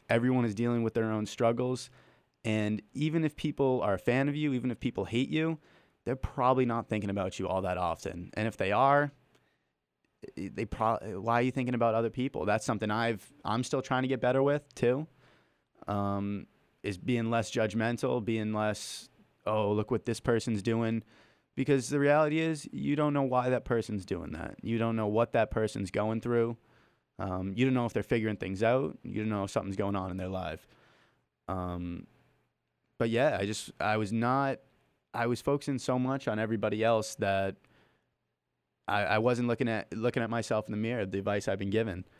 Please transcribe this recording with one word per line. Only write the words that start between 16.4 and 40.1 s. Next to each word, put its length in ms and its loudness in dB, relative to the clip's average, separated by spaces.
is 160 -4
being 320 0
less 200 0
judgmental, 760 0
being 280 0
less, 560 -2
"Oh, 260 2
look 180 0
what 160 -2
this 140 -2
person's 420 0
doing." 400 0
Because 340 0
the 120 0
reality 400 4
is, 320 -2
you 240 -2
don't 160 2
know 100 2
why 280 2
that 140 0
person's 420 -2
doing 260 -4
that. 300 -8
You 160 0
don't 180 0
know 100 0
what 260 2
that 180 2
person's 400 -2
going 300 0
through. 360 0
Um, 360 -4
you 120 2
don't 80 4
know 100 2
if 80 -2
they're 100 0
figuring 340 0
things 260 -4
out. 420 2
You 160 -6
don't 80 -2
know 160 -2
if 60 -4
something's 260 -4
going 180 0
on 160 -4
in 60 -6
their 120 -4
life. 380 -6
Um, 600 -6
but 120 0
yeah, 280 2
I 60 -2
just, 340 -4
I 200 0
was 140 -2
not, 480 0
I 140 -2
was 160 -2
focusing 360 -2
so 200 0
much 280 -2
on 120 0
everybody 440 0
else 340 2
that 400 0
I, 140 0
I 160 2
wasn't 300 2
looking 200 0
at, 240 -2
looking 300 0